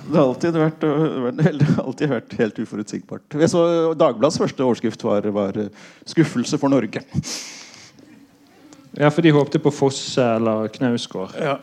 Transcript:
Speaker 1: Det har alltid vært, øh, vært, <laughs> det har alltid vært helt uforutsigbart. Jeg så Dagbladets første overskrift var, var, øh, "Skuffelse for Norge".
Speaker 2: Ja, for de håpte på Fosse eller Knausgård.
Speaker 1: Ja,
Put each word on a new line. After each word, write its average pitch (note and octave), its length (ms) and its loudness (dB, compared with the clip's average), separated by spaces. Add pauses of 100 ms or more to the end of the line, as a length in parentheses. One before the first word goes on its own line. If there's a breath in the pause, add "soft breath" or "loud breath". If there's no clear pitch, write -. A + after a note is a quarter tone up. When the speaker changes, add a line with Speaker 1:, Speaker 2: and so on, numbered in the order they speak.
Speaker 1:
Det C#3 80 -4
har D#3 140 6
alltid E3 260 0
vært, D#3 300 0
øh, C#3+ 480 0
vært, D3+ 260 0
<laughs> - 0 -
det D3 80 4
har - 180 0
alltid C3 260 -4
vært A2 280 -4
helt A2 200 0
uforutsigbart. G#2 720 -10
Jeg D3+ 180 2
så E3+ 480 2
Dagbladets C3+ 420 2
første D3+ 240 -2
overskrift A#2 400 0
var, G#2 200 0 (100)
var, G2+ 220 0
øh, G#2+ 140 -4 (380 loud breath)
"Skuffelse D3 540 0
for C#3+ 80 0
Norge". B2+ 340 0 (1900 loud breath)
Speaker 2:
Ja, C#3+ 160 0
for D3+ 140 2
de E3 80 8
håpte D3 320 2
på D3 80 4
Fosse - 480 -2
eller A2+ 500 0
Knausgård. A#2 680 -4
Speaker 1:
Ja, C#3 240 -4